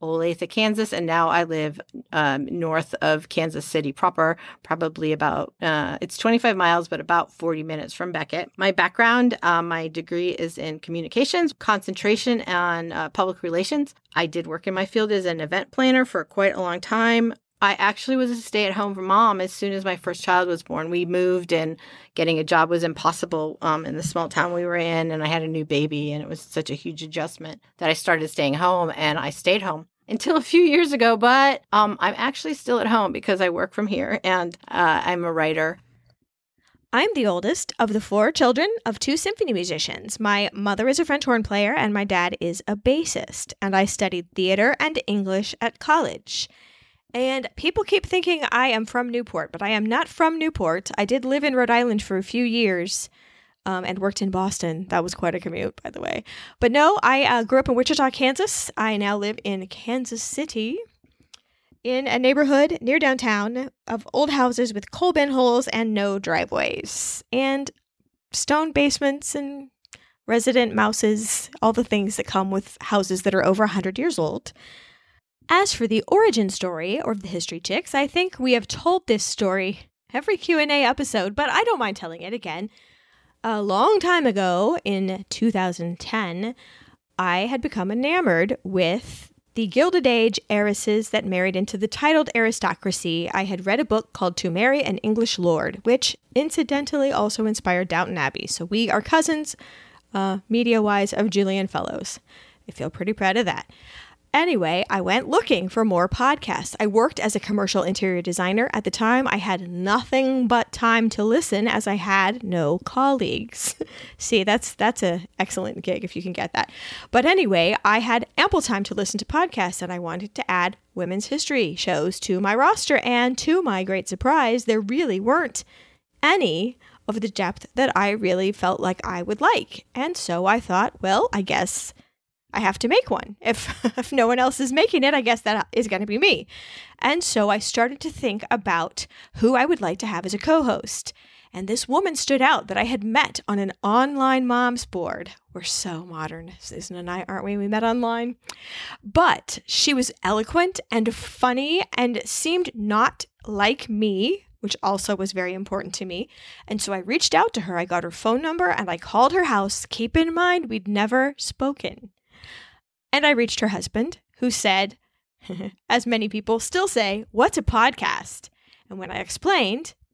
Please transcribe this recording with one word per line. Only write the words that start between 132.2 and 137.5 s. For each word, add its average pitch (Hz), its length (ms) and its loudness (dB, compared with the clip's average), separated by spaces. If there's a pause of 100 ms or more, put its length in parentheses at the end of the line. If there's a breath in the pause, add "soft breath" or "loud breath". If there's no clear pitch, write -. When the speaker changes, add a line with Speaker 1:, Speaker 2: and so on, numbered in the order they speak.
Speaker 2:
I - 80 -4
have 196 180 0
to 233 100 -2
make 415 220 2
one. 208 300 -4
If, - 440 -4
<laughs> 233 140 -2
if 247 140 -6
no 254 140 4
one 247 120 2
else 262 220 2
is 262 120 -2
making 311 320 4
it, 285 80 4
I 294 80 2
guess 233 220 0
that 214 300 -2
is 233 160 0
gonna 202 180 -2
be 208 100 -2
me." 302 300 2 (540 loud breath)
And 311 220 0
so 208 280 2